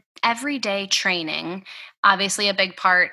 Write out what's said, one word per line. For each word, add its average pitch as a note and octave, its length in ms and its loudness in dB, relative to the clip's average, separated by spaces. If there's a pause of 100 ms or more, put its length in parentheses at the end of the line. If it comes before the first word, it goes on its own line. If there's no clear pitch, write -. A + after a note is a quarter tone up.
(220)
everyday A#3 640 -2
training, E3+ 760 -2 (400)
obviously G3 460 2
a G3 40 0
big F#3+ 220 0
part F3+ 380 4